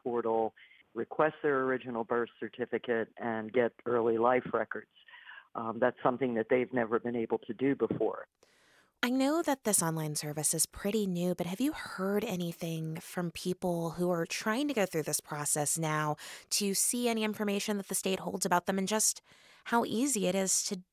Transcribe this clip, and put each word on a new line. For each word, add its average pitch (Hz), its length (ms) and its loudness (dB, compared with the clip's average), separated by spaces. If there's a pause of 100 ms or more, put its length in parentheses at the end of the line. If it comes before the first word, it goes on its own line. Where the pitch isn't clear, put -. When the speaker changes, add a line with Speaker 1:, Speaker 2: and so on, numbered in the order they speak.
Speaker 1:
portal, 113 520 0 (400)
request 151 480 0
their 139 200 2
original 123 420 -2
birth 120 260 0 (100)
certificate, 113 680 -2 (100)
and 110 340 -4
get 117 200 4 (120)
early 117 320 2
life 120 380 4
records. 110 320 -4 (680)
Um, 113 220 -4
that's 123 240 2
something 123 320 0
that 110 140 0
they've 127 240 2
never 117 280 2
been 120 160 -4
able 113 220 0
to - 140 -10
do 135 220 2
before. 107 540 0 (720)
Speaker 2:
I 240 100 0
know 277 320 4
that 285 200 0
this 208 180 2
online 160 360 -2
service 151 360 -2
is 160 140 2
pretty 202 400 -2
new, 175 260 0
but 175 140 -2
have 185 140 -4
you 285 100 2
heard 202 540 -2
anything 165 760 -4
from 175 300 -4
people 170 600 -2
who 175 200 0
are 165 160 0
trying 233 400 -2
to 285 80 -2
go 196 120 4
through 156 180 -2
this - 160 -2
process 147 580 0
now 156 380 0 (340)
to 196 240 0
see 240 340 2
any 226 140 0
information 208 540 0
that 196 100 -4
the 196 80 -6
state 190 240 0
holds 180 260 -6
about 175 220 2
them 190 100 0
and 190 120 0
just - 340 2 (440)
how 233 180 4
easy 220 420 0
it 180 80 2
is 190 300 2
to, 190 160 -6 (120)